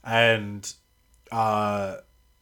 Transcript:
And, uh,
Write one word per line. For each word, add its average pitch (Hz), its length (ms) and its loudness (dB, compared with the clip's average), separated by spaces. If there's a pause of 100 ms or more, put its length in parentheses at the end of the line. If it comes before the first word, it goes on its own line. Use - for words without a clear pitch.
And, 110 680 0 (580)
uh, 104 640 -2 (460)